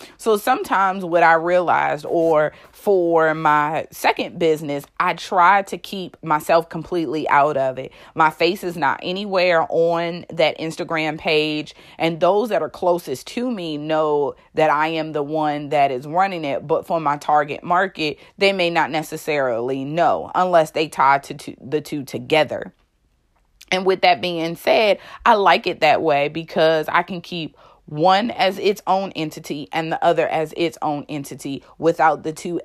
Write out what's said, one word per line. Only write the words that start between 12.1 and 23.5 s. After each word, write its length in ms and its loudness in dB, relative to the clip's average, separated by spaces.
those 300 2
that 120 -2
are 80 -6
closest 600 -2
to 200 -6
me 280 -8
know 580 0
that 160 4
I 200 2
am 220 -4
the 120 -4
one 460 -4
that 220 4
is 140 -6
running 400 -2
it. 200 -4
But 200 0
for 160 -2
my 160 -2
target 460 0
market, 560 -2
they 160 4
may 160 0
not 220 0
necessarily 920 -2
know 520 0
unless 360 4
they 160 -2
tie 300 4
to, 160 -6
to 260 -14
the 220 -4
two 220 -8
together. 680 -2